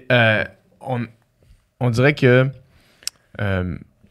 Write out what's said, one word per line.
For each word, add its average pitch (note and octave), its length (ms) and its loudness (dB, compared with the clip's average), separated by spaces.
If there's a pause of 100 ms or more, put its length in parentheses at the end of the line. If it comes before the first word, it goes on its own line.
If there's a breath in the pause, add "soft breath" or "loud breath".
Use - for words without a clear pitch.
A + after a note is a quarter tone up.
(120)
euh, A2+ 320 2 (380)
on, A#2+ 240 -8 (720)
on B2 100 -2
dirait B2+ 260 2
que, C3 340 4 (920 loud breath)
euh, F#2 360 -4 (340)